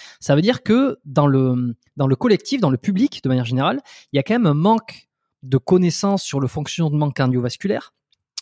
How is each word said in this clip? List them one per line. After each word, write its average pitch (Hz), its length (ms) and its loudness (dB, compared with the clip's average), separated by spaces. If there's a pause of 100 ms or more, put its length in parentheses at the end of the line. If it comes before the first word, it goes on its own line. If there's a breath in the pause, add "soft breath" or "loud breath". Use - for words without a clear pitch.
(220 loud breath)
Ça - 140 2
veut 151 60 4
dire 240 220 0
que 247 400 0
dans 143 240 0
le, 127 480 0 (220)
dans 139 100 0
le 135 80 2
collectif, 240 460 0
dans 160 80 2
le 131 80 0
public, 202 440 -2
de 139 60 -4
manière 127 160 0
générale, 135 380 -2 (320 loud breath)
il - 20 -4
y 139 40 2
a 131 40 -2
quand 220 120 -2
même 240 100 0
un 147 80 4
manque 208 560 -2 (340)
de 131 140 0
connaissances 185 680 2
sur 139 160 -4
le 135 80 -2
fonctionnement 151 640 -2
cardiovasculaire, 127 840 -2 (480)